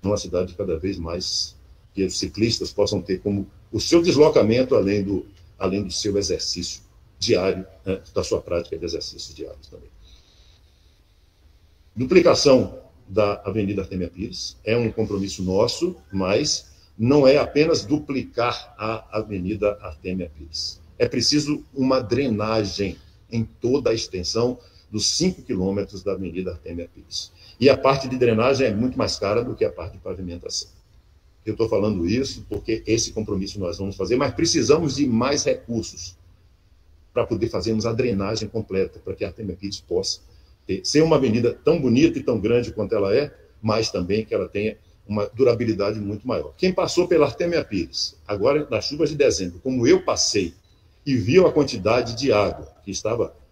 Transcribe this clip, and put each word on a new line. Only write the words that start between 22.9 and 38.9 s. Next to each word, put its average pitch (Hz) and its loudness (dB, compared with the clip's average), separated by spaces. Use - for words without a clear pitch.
em 117 -2
toda 120 0
a 113 4
extensão 110 -2
dos 104 -2
cinco 180 0
quilômetros 98 -4
da 98 -2
Avenida 90 -6
Artemia 85 -10
Pires. - -12
E 131 8
a 135 8
parte 135 2
de 127 -4
drenagem 123 4
é 104 0
muito 127 0
mais 110 -2
cara 107 0
do 123 -8
que 110 0
a - -2
parte 87 -12
de - -18
pavimentação. 90 -10
Eu 110 -6
tô 113 0
falando 101 0
isso 123 -2
porque 110 -6
esse 113 0
compromisso 101 -6
nós 87 -6
vamos 98 -6
fazer, 98 0
mas 135 0
precisamos 151 2
de 139 0
mais 127 0
recursos - -4
pra 117 0
poder 113 -2
fazermos 110 -2
a 117 0
drenagem 110 -2
completa, 95 -4